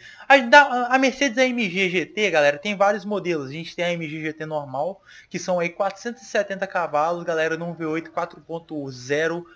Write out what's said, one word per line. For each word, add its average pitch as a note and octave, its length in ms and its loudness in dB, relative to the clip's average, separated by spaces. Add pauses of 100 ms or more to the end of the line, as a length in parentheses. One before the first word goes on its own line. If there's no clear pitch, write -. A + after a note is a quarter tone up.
(280)
A, C#4 80 10
da, B3+ 500 6
a B3 100 2
Mercedes B3+ 400 0
A C4 80 4
M A#3+ 240 0
G F3+ 220 0
G E3+ 160 0
T, G#3 240 0
galera, D3 260 4
tem G3+ 200 -6
vários G3+ 280 2
modelos. E3+ 460 -4
A - 20 -10
gente E3 220 -12
tem F3 100 -4
a F3 40 0
A F3 40 0
M E3 160 -4
G D#3 140 -8
G D#3 100 -6
T D#3 140 -10
normal, D3+ 560 -6 (260)
que E3+ 120 -8
são F3+ 180 -2
aí E3+ 120 -2
quatrocentos G3 520 -6
e - 40 -20
setenta G3 420 -4
cavalos, E3+ 560 -2
galera, D#3+ 320 -2
num E3+ 180 -8
V E3 120 -8
oito D#3+ 260 -6
quatro E3+ 280 -8
ponto D#3+ 520 -10
zero D3+ 520 -4 (120)